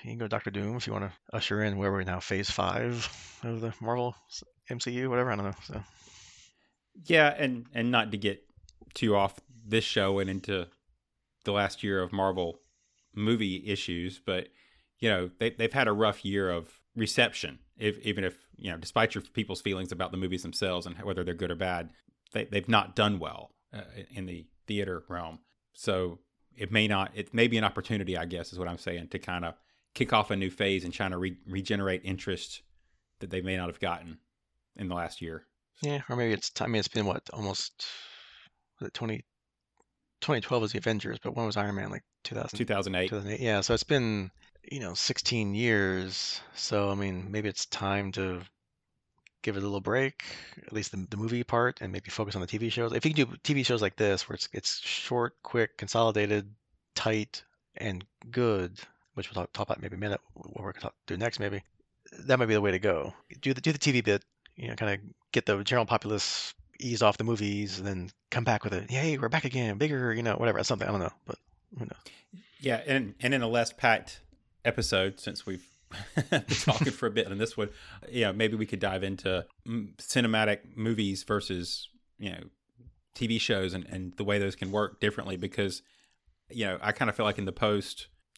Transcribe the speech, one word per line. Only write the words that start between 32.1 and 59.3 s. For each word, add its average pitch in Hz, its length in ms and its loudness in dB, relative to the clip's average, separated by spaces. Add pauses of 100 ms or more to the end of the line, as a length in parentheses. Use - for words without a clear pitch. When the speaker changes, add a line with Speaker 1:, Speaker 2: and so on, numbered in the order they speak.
Speaker 2:
that 92 120 -10
they 92 100 -2
may 95 160 0
not 90 100 -2
have 85 120 -8
gotten 85 400 -4 (560)
in 98 140 -6
the 87 60 -2
last 85 280 -4
year. 80 240 -10 (340)
Speaker 1:
Yeah, 143 260 -2
or 123 80 -4
maybe 120 180 2
it's - 180 -4
t-, - 120 -4
I - 40 0
mean, 113 140 2
it's - 60 -2
been, 107 200 0
what, - 260 -2
almost, - 540 -6 (920)
was - 100 -8
it - 40 -12
twenty, 110 320 -6 (960)
twenty 139 180 2
twelve 120 220 0
was 107 100 0
the - 60 -4
Avengers, 110 400 0
but - 180 -6
when 117 120 0
was 104 100 -2
Iron 104 160 0
Man? 101 160 -4
Like, 98 140 -8 (200)
two - 120 -8
thousand? 110 200 -6
Speaker 2:
Two 117 100 -2
thousand 98 280 0
eight. 92 160 2
Speaker 1:
Two 107 60 -2
thousand 101 160 -6
eight, 107 80 -6
yeah, 110 220 2
so 117 120 2
it's 113 80 2
been, 110 480 0 (420)
you 139 80 -6
know, 95 140 -6
sixteen 107 640 0
years. 95 840 2 (140)
So, 101 380 0
I - 20 0
mean, 98 380 -4
maybe 104 180 -2
it's - 160 -6
time 98 460 -2
to 92 300 -4 (1000)
give 101 160 -2
it 95 40 -2
a 98 40 -2
little 101 160 -2
break, 131 420 0 (400)
at - 100 -14
least 107 180 -4
the, 92 180 -6
the 101 80 -4
movie 117 260 0
part, 120 380 2
and 98 100 -6
maybe 92 200 -8
focus 104 240 -4
on 90 60 -2
the 87 60 -2
T 107 120 -4
V 113 100 0
shows. 117 240 0
If 117 100 0
you 156 120 2
can 143 160 6
do - 100 -12
T 147 140 2
V 135 80 4
shows 120 180 2
like 98 140 2
this, 98 340 2
where - 60 -6
it's, - 180 -6
it's - 260 -4
short, - 640 -2
quick, - 340 0
consolidated, 104 800 2 (400)
tight, - 500 -2 (340)
and 98 280 -6 (240)
good, 104 500 2 (360)
which - 140 -6
we'll 90 140 -4